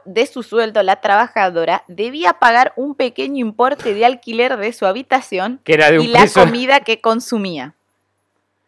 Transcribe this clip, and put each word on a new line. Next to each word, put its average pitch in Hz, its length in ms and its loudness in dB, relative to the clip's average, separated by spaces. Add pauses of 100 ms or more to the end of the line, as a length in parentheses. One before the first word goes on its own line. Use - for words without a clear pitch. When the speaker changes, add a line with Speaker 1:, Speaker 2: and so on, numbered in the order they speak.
Speaker 1:
de 214 220 -2
su 254 160 -12
sueldo 220 400 -2
la 190 180 0
trabajadora 196 840 0
debía 262 480 -4
pagar 247 420 2
un 269 180 -8
pequeño 269 520 -6
importe 240 480 -2
de 214 120 0
alquiler 247 500 -2
de 214 160 -6
su 214 140 -4
habitación 226 800 -4
Speaker 2:
Que 156 100 2
era 151 160 6
de 165 60 6
Speaker 1:
y 156 100 2
Speaker 2:
un - 60 -2
Speaker 1:
la 240 100 6
Speaker 2:
peso. - 180 4
Speaker 1:
comida 254 400 2
que 226 200 -4
consumía. 196 760 -4 (920)